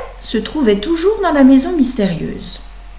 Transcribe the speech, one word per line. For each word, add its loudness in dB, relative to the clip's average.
se -4
trouvait 0
toujours -2
dans 0
la 4
maison 4
mystérieuse. -4